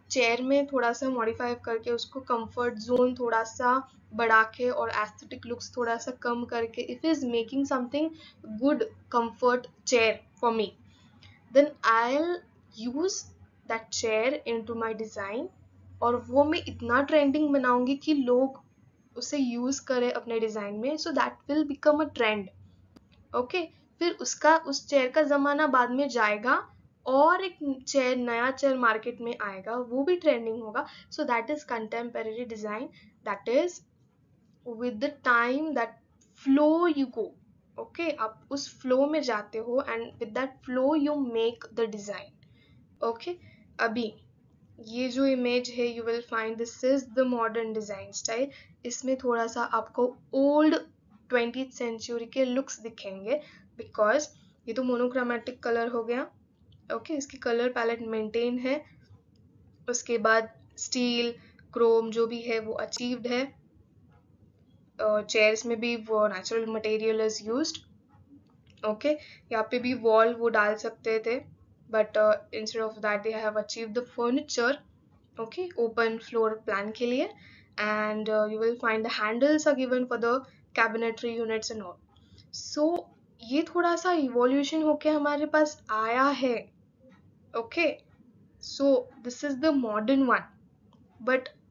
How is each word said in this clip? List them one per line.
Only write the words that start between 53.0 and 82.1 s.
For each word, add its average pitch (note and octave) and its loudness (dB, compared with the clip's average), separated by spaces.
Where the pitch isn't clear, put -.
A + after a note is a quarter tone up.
because A3 0
ये C4+ -4
तो C4 -2
मोनोक्रोमैटिक B3 -2
कलर A#3 0
हो A#3 -4
गया, B3+ -4
ओके? A3+ -8
इसकी C4+ -8
कलर A#3+ 0
पैलेट A#3 -2
मेंटेन A3+ -2
है। C4 -2
उसके A#3+ -2
बाद A3 2
स्टील, A#3+ 0
क्रोम A3+ 4
जो A3+ 0
भी A#3 -6
है A#3 -2
वो A3 -6
अचीव्ड A#3+ -6
है। B3+ -2
अ, G#3+ 2
चेयर्स G#3+ 2
में A3+ -2
भी A#3+ -2
वो G#3+ 2
natural G#3+ -4
material A3 0
is G#3+ -8
used, C#4+ -2
ओके? C#4+ 0
यहाँ A3 0
पे B3 0
भी B3 -2
वॉल A3+ 6
वो A#3 0
डाल G#3+ 2
सकते A3 -4
थे, A#3 -4
but, G#3+ 0
uh, G#3+ 6
instead A3 -6
of G#3+ -12
that G#3 -2
they A3 -4
have G#3+ 0
achieved G#3+ -6
the B3 -2
furniture, B3 0
okay, F4 -8
ओपन A3+ 0
फ्लोर A3 0
प्लान G#3 -4
के A#3+ -4
लिए। C#4 0
And, G#3+ -2
uh, G#3+ 2
you G#3+ -6
will A#3 0
find A3 0
the A#3+ -4
handles C4+ 2
are C#4+ 4
given B3+ 0
for A#3+ -2
the A#3+ 2
cabinetry A3+ 0
units A3 -4
and G#3+ -10
all। F3 -12